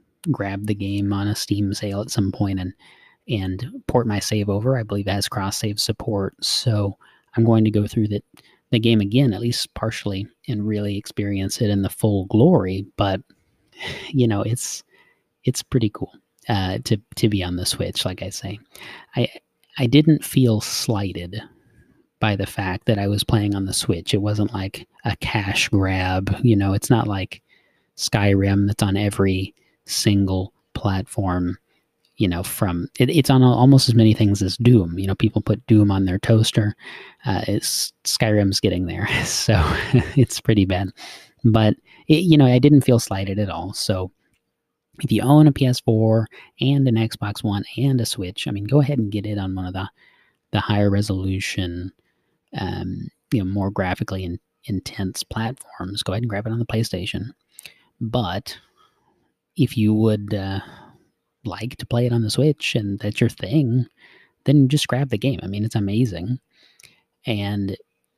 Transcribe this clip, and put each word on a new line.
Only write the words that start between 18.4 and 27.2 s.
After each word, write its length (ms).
I, 100
I 100
didn't 360
feel 380
slighted 800
by 160
the 100
fact 380
that 120
I 100
was 180
playing 300
on 100
the 80
Switch. 400
It 80
wasn't 320
like 340
a 140
cash 500
grab, 680
you 120
know, 160
it's 180
not 180
like 340